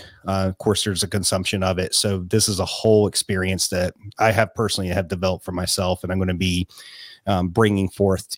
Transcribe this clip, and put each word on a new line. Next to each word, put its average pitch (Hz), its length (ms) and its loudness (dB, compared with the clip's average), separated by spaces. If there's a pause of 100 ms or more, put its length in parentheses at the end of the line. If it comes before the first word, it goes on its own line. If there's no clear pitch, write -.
(280)
Uh, 95 180 0
of 95 120 -4
course, - 260 0
there's 95 180 -2
a 95 60 -4
consumption 95 540 -2
of 92 160 0
it. 90 160 -2
So 101 240 0
this 92 280 0
is 95 140 -2
a 90 60 -2
whole 107 400 4
experience 92 640 -2
that 90 260 -2 (240)
I 110 140 4
have 107 220 2
personally 98 360 -2
have 90 180 -2
developed 92 380 -2
for 95 60 -8
myself, 90 520 -2
and 90 80 -4
I'm 92 60 0
gonna 92 160 0
be, 90 340 0 (580)
um, 92 220 2
bringing 101 400 4
forth, - 500 0